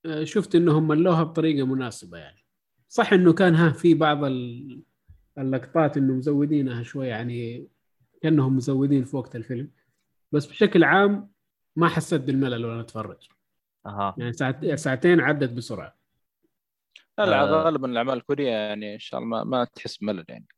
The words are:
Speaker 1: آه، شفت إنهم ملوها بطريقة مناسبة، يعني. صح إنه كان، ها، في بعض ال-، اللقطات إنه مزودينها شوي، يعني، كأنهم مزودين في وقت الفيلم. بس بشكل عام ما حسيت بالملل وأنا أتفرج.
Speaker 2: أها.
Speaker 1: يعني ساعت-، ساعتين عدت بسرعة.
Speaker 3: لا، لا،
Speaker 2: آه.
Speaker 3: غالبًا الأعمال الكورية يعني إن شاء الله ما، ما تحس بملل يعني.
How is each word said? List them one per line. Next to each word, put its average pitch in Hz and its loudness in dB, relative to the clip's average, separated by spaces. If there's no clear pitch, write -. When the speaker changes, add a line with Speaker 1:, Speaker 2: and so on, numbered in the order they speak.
Speaker 1:
آه، 156 -6
شفت 185 -4
إنهم 160 4
ملوها 165 2
بطريقة 156 0
مناسبة، 123 -6
يعني. 76 -20
صح - 0
إنه 180 6
كان، 175 4
ها، 165 6
في 165 2
بعض 147 2
ال-، 127 -8
اللقطات 135 -2
إنه 135 2
مزودينها 139 -2
شوي، 131 -8
يعني، 120 -8
كأنهم 143 2
مزودين 135 0
في 131 -8
وقت 123 -10
الفيلم. 123 -10
بس 147 0
بشكل 202 4
عام 196 4
ما 165 4
حسيت 160 -2
بالملل 131 -2
وأنا 117 -8
أتفرج. 107 -12
Speaker 2:
أها. 101 -4
Speaker 1:
يعني 120 -6
ساعت-، 135 -4
ساعتين 151 2
عدت 143 0
بسرعة. 113 -12
Speaker 3:
لا، 208 2
لا، 147 4
Speaker 2:
آه. 156 2
Speaker 3:
غالبًا 147 0
الأعمال 123 -2
الكورية 139 -4
يعني 107 -6
إن 107 -16
شاء - -12
الله 117 -8
ما، 113 -4
ما 123 -2
تحس - -12
بملل 101 -6
يعني. 57 -20